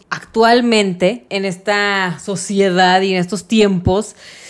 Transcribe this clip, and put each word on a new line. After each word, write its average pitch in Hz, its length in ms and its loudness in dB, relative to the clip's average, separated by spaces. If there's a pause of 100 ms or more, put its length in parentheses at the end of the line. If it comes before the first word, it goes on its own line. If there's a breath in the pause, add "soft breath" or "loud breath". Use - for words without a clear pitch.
(120)
actualmente 226 1160 0
en 196 160 -6
esta 196 760 -4
sociedad 185 800 0
y 196 120 0
en 185 60 0
estos 180 280 -6
tiempos. 202 680 0 (340 loud breath)